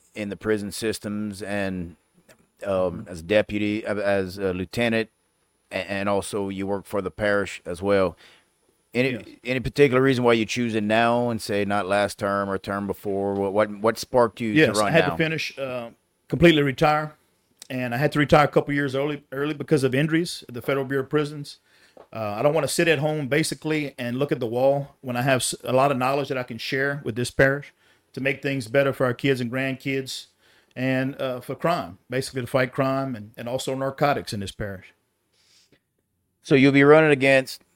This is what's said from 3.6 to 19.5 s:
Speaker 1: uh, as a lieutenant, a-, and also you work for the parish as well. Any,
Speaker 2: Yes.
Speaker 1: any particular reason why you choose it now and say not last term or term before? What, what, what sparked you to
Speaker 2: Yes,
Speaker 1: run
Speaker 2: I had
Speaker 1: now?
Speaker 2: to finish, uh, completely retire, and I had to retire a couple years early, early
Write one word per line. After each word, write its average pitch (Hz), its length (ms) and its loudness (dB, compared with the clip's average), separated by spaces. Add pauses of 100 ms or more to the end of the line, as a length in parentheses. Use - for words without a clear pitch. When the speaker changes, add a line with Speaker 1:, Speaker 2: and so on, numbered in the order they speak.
Speaker 1:
uh, 104 100 -4
as 98 420 -2
a 98 140 -2
lieutenant, 110 580 -2 (600)
a-, 92 200 -6
and 98 180 -4
also 101 400 -2
you 98 180 -6
work 98 200 -6
for 101 160 -4
the 92 80 -6
parish 101 560 -2
as 87 160 -10
well. 95 340 2 (800)
Any, 131 160 2
Speaker 2:
Yes. 107 140 -8 (200)
Speaker 1:
any 127 160 -4
particular 127 400 4
reason 131 240 2
why 120 100 6
you 110 120 2
choose 117 280 -2
it 110 100 0
now 120 460 2
and 113 120 -6
say 101 220 -2
not 101 220 -2
last 101 320 0
term 101 300 -2
or 95 100 -2
term 101 280 -6
before? 98 480 -4
What, 98 180 -2
what, 104 180 2 (100)
what 110 180 0
sparked 120 420 0
you 110 140 -2
to 147 40 4
Speaker 2:
Yes, 120 180 4
Speaker 1:
run 104 100 2
Speaker 2:
I 98 40 0
had 165 160 4
Speaker 1:
now? 175 40 -2
Speaker 2:
to 165 60 -4
finish, 160 420 -4
uh, 127 320 -8 (380)
completely 151 340 6
retire, 151 520 0 (560)
and 123 240 -4
I 120 40 -2
had 123 140 0
to 147 60 -2
retire 147 260 6
a 143 40 2
couple 143 260 0
years 143 200 -2
early, 143 280 -4 (100)
early 143 220 -4